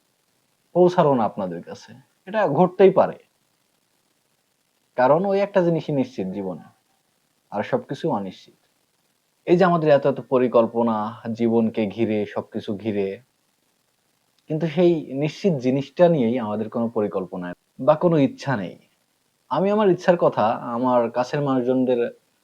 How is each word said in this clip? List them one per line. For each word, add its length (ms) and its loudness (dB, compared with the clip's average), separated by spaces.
পৌঁছালো 420 4
না 100 0
আপনাদের 380 -6
কাছে, 320 -20
এটা 220 -2
ঘটতেই 420 4
পারে। 280 0
কারণ 300 2
ওই 140 0
একটা 220 0
জিনিসই 300 0
নিশ্চিত 340 -4
জীবনে, 360 -8
আর 120 -4
সবকিছু 480 -4
অনিশ্চিত। 440 -8
এই 120 2
যে 80 4
আমাদের 260 2
এত 160 4
এত 140 -2
পরিকল্পনা 1000 0
জীবনকে 540 0
ঘিরে, 400 -2
সবকিছু 500 -8
ঘিরে, 460 -6
কিন্তু 200 -4
সেই 460 0
নিশ্চিত 400 -2
জিনিসটা 560 0
নিয়েই 300 0
আমাদের 320 -6
কোনো 180 -4
পরিকল্পনা 680 -4
বা 140 4
কোনো 240 2
ইচ্ছা 380 0
নেই। 220 -8
আমি 220 0
আমার 200 2
ইচ্ছার 260 2
কথা 320 2
আমার 600 0
কাছের 300 -2
মানুষজনদের, 680 0